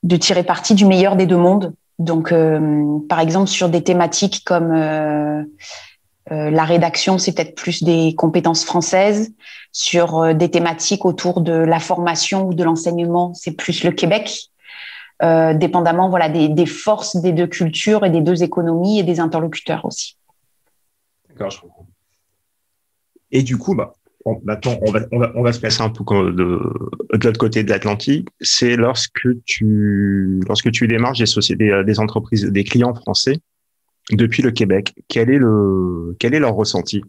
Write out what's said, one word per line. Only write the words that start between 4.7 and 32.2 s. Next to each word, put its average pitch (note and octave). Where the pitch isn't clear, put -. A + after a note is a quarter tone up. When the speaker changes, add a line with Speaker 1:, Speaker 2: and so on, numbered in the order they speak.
Speaker 1:
euh, D3+
euh, D3+
la D#3+
rédaction, E3+
c'est F3+
peut-être -
plus -
des E3
compétences E3
françaises. G#3
Sur, E3
euh, E3
des E3
thématiques E3+
autour F3+
de E3
la E3
formation F3
ou F3+
de E3+
l'enseignement, E3+
c'est -
plus -
le F#3
Québec. -
Euh, D#3+
dépendamment, E3+
voilà, E3+
des, D#3
des D#3
forces -
des F3
deux E3+
cultures F#3
et F#3+
des E3
deux E3+
économies E3+
et F#3+
des E3+
interlocuteurs E3
aussi. -
Speaker 2:
D'accord, G2
je -
comprends. -
Et C3+
du B2
coup, F#3+
bah, -
on, A2+
maintenant, G#2+
on G#2+
va, G#2+
on A#2+
va, A#2+
on A#2+
va A#2+
se A#2
placer A2
un A2+
peu A2+
co-, G2
de, F2
de A2
l'autre A2+
côté A2
de G2
l'Atlantique. G#2
C'est -
lorsque A#2+
tu, G2+
lorsque -
tu A#2
démarches A2+
des A2+
sociétés, G#2
euh, G2
des G#2
entreprises, G#2+